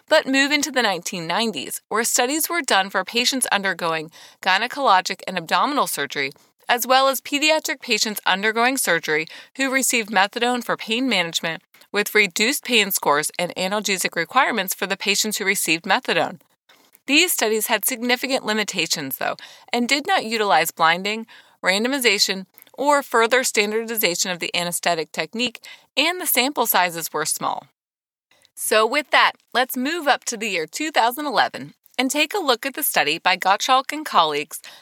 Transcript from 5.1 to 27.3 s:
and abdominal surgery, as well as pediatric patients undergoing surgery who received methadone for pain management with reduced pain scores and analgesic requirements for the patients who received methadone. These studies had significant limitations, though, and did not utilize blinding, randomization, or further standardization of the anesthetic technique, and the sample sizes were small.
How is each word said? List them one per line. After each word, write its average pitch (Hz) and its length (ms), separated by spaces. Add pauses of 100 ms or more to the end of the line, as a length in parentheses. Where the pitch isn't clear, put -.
and 185 100
abdominal 190 520
surgery, 139 420 (380)
as 240 180
well 262 220
as 262 120
pediatric 302 600
patients 214 440
undergoing 220 520
surgery 160 500 (300)
who 269 160
received 240 380
methadone 226 520
for 175 140
pain 240 320
management 170 540 (280)
with 208 240
reduced 214 500
pain 208 280
scores 151 480
and 175 160
analgesic 196 580
requirements 214 580
for - 140
the 190 100
patients 202 420
who 208 60
received 180 400
methadone. 190 540 (680)
These 330 260
studies 220 340
had 220 180
significant 247 600
limitations, 175 720
though, - 200 (360)
and 240 160
did 285 180
not 381 180
utilize 202 460
blinding, 190 560 (340)
randomization, 202 840 (280)
or 285 280
further 233 400
standardization 214 880
of 175 80
the 170 180
anesthetic 175 540
technique, 226 560 (300)
and 339 240
the 320 60
sample 269 380
sizes 180 480
were 151 140
small. - 400 (880)